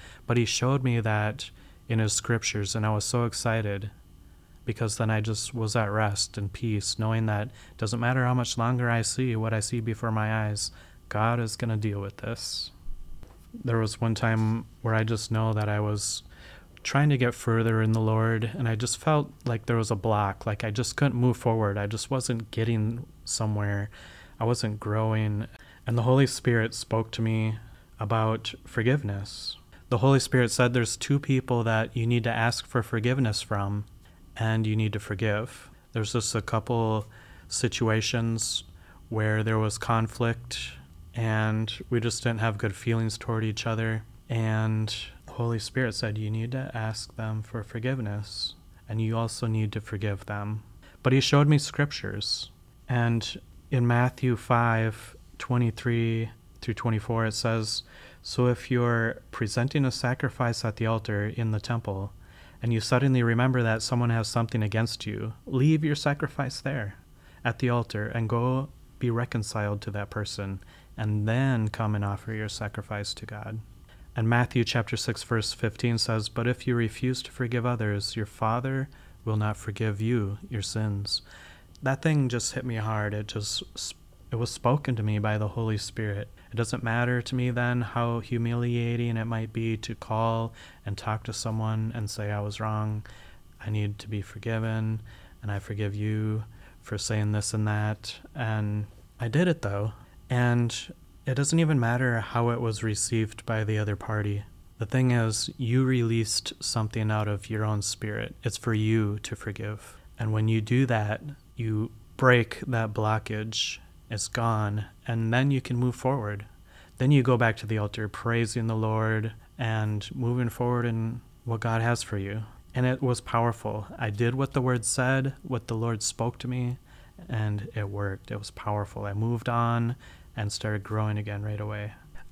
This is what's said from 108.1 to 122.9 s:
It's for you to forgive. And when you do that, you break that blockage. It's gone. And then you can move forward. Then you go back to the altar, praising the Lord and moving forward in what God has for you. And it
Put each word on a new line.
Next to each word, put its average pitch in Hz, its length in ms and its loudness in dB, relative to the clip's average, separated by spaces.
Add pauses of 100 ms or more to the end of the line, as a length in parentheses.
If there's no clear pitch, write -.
It's 113 120 -4
for 117 180 0
you 107 460 2
to - 140 -8
forgive. 104 640 -8 (220)
And 110 140 0
when 110 160 4
you 113 120 4
do 123 260 4
that, 110 340 0 (360)
you 110 340 -2 (260)
break 123 500 6
that 113 260 0
blockage. 110 840 -2 (300)
It's 110 200 -4
gone. 107 560 0 (220)
And 113 260 0
then 135 180 4
you 135 100 2
can 123 160 -4
move 120 200 2
forward. 104 500 -2 (520)
Then 131 120 4
you 143 120 8
go 123 140 6
back 113 220 4
to - 80 -10
the 110 120 0
altar, 104 300 -2
praising 117 580 0
the 113 100 0
Lord 110 560 0 (260)
and 107 560 -2
moving 123 340 0
forward 120 380 0
in 113 360 -2 (220)
what 113 160 -2
God 113 220 0
has 117 200 0
for - 160 -4
you. 101 260 -4 (300)
And 127 120 2
it 127 160 0